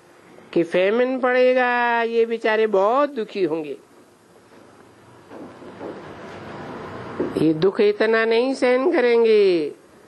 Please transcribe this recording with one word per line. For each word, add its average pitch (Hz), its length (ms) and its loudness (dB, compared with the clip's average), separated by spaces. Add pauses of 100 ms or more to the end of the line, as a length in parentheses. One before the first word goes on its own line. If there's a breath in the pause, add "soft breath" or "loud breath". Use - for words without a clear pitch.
(520)
कि 170 120 2
फेमिन 226 560 0
पड़ेगा, 247 840 2
ये 233 240 0
बेचारे 220 420 0
बहुत 220 440 2
दुखी 208 320 -4
होंगे। 151 320 -4 (3500)
ये 156 180 4
दुख 190 240 0
इतना 220 460 2
नहीं 233 280 0
सहन 262 380 2
करेंगे, 220 760 4 (400)